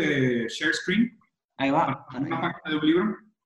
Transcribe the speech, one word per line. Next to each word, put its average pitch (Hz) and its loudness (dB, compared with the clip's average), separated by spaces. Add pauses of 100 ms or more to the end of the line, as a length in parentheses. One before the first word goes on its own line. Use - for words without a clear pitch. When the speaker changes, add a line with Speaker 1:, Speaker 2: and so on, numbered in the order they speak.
Speaker 1:
de 131 2
share 156 -2
screen. - 0 (400)
Speaker 2:
Ahí 135 0
va. 151 0
Speaker 1:
Para 127 -8
una 147 -4
página 170 -6
de 156 0
un 156 -2
libro. 180 2 (300)